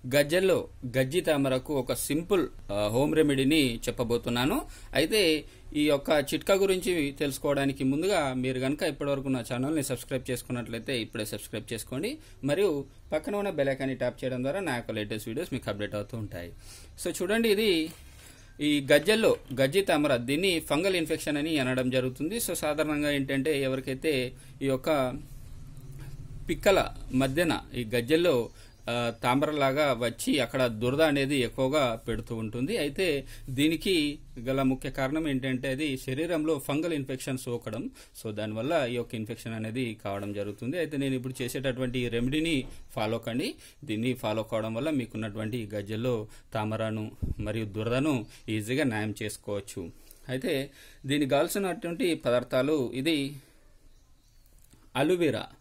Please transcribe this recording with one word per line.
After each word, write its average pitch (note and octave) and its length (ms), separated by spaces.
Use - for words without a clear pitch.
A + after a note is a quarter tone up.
గజ్జల్లో D#3+ 520
గజ్జి C3 220
తామరకు C#3 540
ఒక C3 200
సింపుల్, E3+ 540
ఆ, G#2 140
హోమ్ C#3 280
రెమెడీని C#3 640
చెప్పబోతున్నాను. A#2+ 880
అయితే D#3+ 500
ఈ D3 80
యొక్క D3 260
చిట్కా G3 200
గురించి F#3 580
తెలుసుకోవడానికి C#3 720
ముందుగా D3+ 480
మీరు B2+ 260
గనుక C3+ 240
ఇప్పటివరకు C#3+ 460
నా B2+ 240
ఛానల్ని C#3 300
సబ్స్క్రైబ్ C3 480
చేసుకున్నట్లయితే A#2+ 720
ఇప్పుడే A2 240
సబ్స్క్రైబ్ G#2+ 480
చేసుకోండి. D#3+ 460
మరియు D#3 420
పక్కన D#3 240
ఉన్న G3+ 140
బెల్ C#3 180
ఐకాన్ని C3+ 280
ట్యాప్ - 280
చేయడం B2+ 180
ద్వారా D3 180
నా D3 160
యొక్క A#2 140
లేటెస్ట్ G#2+ 380
వీడియోస్ D3 240
మీకు B2 180
అప్‌డేట్ G2+ 240
అవుతూ G#2 240
ఉంటాయి. F#2 340
So F3 80
చూడండి, A3+ 260
ఇది F#3+ 420
ఈ D3 320
గజ్జల్లో F3+ 440
గజ్జి D3 220
తామర, D3 340
దీన్ని D#3 440
ఫంగల్ F3+ 360
ఇన్ఫెక్షన్ D#3 400
అని D#3 220
అనడం B2+ 320
జరుగుతుంది. C3 480
So F#3+ 160
సాధారణంగా D3+ 560
ఏంటంటే, C#3 520
ఎవరికైతే C3 680
ఈ C3+ 40
యొక్క C3 520
పిక్కల E3+ 440
మధ్యన C3+ 460
ఈ B2 80
గజ్జల్లో, B2+ 560
ఆ, A#2+ 220
తామరలాగా C#3 680
వచ్చి A#2+ 520
అక్కడ C3 220
దురద B2 360
అనేది C#3+ 360
ఎక్కువగా C3 560
పెడుతూ A2+ 280
ఉంటుంది. A#2+ 400
అయితే D3 480
దీనికి D3+ 680
గల C3+ 160
ముఖ్య C3 280
కారణం C#3+ 380
ఏంటంటే, C3 400
అది C3+ 280
శరీరంలో D#3 600
ఫంగల్ D#3 340
ఇన్ఫెక్షన్ C3+ 460
సోకడం. A#2+ 520
So A2 100
దానివల్ల A2+ 540
ఈ A#2+ 80
యొక్క A#2+ 200
ఇన్ఫెక్షన్ A2+ 400
అనేది A2 400
కావడం G2+ 280
జరుగుతుంది. G#2 460
అయితే D#3 180
నేను C3+ 180
ఇప్పుడు B2+ 280
చేసేటటువంటి B2+ 560
ఈ A#2+ 100
రెమెడీని C3 560
ఫాలో A2+ 220
కండి. B2 360
దీన్ని A2+ 300
ఫాలో A2 280
కావడం A2 320
వల్ల C#3 160
మీకున్నటువంటి A2+ 680
ఈ G#2+ 160
గజ్జల్లో A2 520
తామరను A2 580
మరియు G#2+ 260
దురదను A#2 600
ఈజీగా A2+ 360
నయం G#2+ 380
చేసుకోవచ్చు. G2+ 680
అయితే C3+ 420
దీనికి C#3 240
కావాల్సినటువంటి E3+ 840
పదార్థాలు, B2+ 800
ఇది C#3+ 420
అలోవెరా D3+ 500